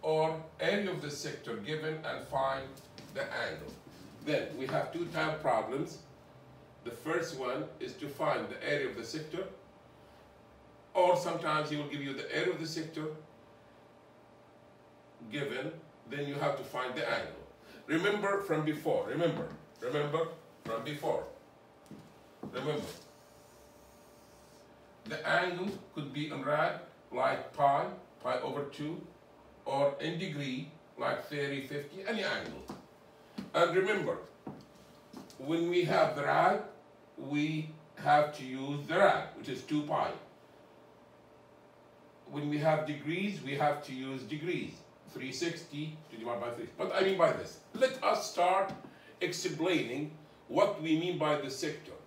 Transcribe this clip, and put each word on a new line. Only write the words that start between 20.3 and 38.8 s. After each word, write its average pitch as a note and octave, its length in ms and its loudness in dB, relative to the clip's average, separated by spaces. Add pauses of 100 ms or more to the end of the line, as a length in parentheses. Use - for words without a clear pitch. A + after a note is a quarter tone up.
from A2+ 200 -4
before. - 400 -2 (1300)
Remember, C3 340 -2 (2250)
the - 220 -4
angle F3+ 420 2 (260)
could C3+ 180 -6
be D3+ 160 -2
in C3+ 140 -6
rad, D3+ 380 2 (300)
like B2 460 0
pi, C#3+ 280 6 (360)
pi B2 200 0
over C#3+ 240 -2
two, D#3 360 -6 (640)
or C#3+ 360 2
in E3 200 -2
degree, C#3+ 500 -4 (260)
like - 300 -2
thirty, C#3 400 -2
fifty, D3 420 -8
any G#3+ 160 -2
angle. F#3+ 540 -6 (800)
And E3+ 200 6
remember, - 420 2 (1200)
when E3 320 2
we F3 140 6
have D#3 300 6
the C#3+ 60 -2
rad, D3 400 6 (560)
we D3+ 540 0 (240)
have D3 420 6
to C3+ 80 -10
use C3+ 420 -4